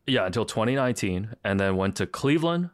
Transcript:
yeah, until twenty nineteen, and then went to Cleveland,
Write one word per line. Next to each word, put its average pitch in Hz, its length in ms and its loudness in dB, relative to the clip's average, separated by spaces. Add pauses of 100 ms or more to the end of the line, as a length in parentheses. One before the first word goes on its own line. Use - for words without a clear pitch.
yeah, 123 200 2
until 104 180 0
twenty 117 320 0
nineteen, 107 540 -2 (120)
and 98 160 0
then 98 180 2
went 95 200 0
to 98 100 0
Cleveland, 170 680 0